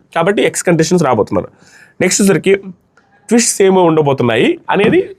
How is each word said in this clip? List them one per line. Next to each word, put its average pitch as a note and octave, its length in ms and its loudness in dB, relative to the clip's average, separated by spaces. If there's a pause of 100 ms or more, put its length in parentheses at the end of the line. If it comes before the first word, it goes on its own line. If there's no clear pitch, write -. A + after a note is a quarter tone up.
(160)
కాబట్టి F#3+ 240 0 (100)
ఎక్స్ - 180 -10
కంటెస్టెంట్స్ E3 420 2
రాబోతున్నారు. G2+ 400 -2 (520)
నెక్స్ట్ G#3 200 -2
వచ్చేసరికి F#3+ 320 2 (760)
ట్విస్ట్స్ A#3 380 0
ఏమో F#3+ 140 4 (100)
ఉండబోతున్నాయి C#3 580 0 (240)
అనేది G#3 260 2 (200)